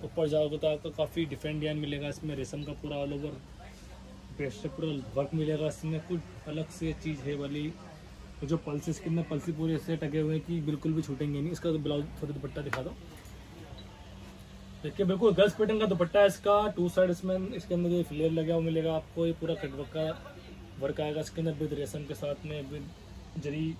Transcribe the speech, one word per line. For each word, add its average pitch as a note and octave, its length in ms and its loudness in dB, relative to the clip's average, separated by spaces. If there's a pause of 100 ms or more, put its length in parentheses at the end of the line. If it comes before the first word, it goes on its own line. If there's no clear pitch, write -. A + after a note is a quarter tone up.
ऊपर D#3+ 240 0
जाओगे D3+ 300 4
तो D#3 100 2
आपको D3+ 240 0
काफ़ी D#3+ 340 0
different D3+ 340 -4
डिजाइन D3+ 180 0
मिलेगा D3 300 -2
इसमें, C#3+ 280 -4
रेशम C3+ 280 -4
का C#3+ 100 -6
पूरा C#3+ 240 -6
all C#3+ 160 -2
over D3 180 -4 (1040)
ब्रेस्ट - 240 -4
से - 80 -4
पूरा - 180 -4 (280)
work C#3+ 180 2
मिलेगा D#3 340 2
इसमें, D#3 340 -2
कुछ - 460 -6
अलग D#3 220 -4
से D#3+ 240 -2 (100)
चीज़ D3+ 160 -2
है C#3 160 -2
वाली। C#3+ 320 -2
और - 800 -10
जो E3 120 4
pulses D3 400 -2
के - 100 -4
अंदर E3 140 4
पल्सी D#3 280 -2
पूरे D#3+ 240 2
ऐसे D#3+ 220 0
टके D3+ 220 0
हुए D#3 160 2
हैं D#3 100 0
कि E3+ 160 0
बिल्कुल D3+ 320 0
भी D#3+ 80 2
छूटेंगे C#3+ 380 -2
नहीं। D#3+ 120 0
इसका E3+ 280 0
blouse D3 260 0 (160)
थोड़ा C#3+ 120 -4
दुपट्टा C#3 280 -6
दिखा C#3+ 200 -4
दो। E3 120 -6 (1900)
देखिए F#3 220 2
बिल्कुल F#3+ 280 8
girls G3+ 200 8
pattern A3 260 4
का G#3+ 80 6
दुपट्टा F3+ 320 6
है G3+ 80 12
इसका, G3+ 420 6
टू F3 200 2
साइड F#3 220 6
इसमें F#3 260 0 (120)
इसके F#3 240 -4
अंदर F3 160 4
जो F3 140 4
flare D#3 280 2
लगा D#3+ 220 2
हुआ E3 100 4
मिलेगा D#3+ 320 2
आपको। D#3+ 300 0
ये E3 100 2
पूरा D#3+ 200 -2
कटवर्क C#3 340 -6
का D#3 200 0 (680)
work C#3 220 0
आएगा D3+ 200 0
इसके D#3 200 -4
अंदर, D#3+ 160 0
with D3+ 180 0
रेशम C#3+ 300 -4
के D3+ 100 -6
साथ C#3+ 300 -4
में, D3+ 180 -6
with - 800 -10
जरी। D#3 360 -2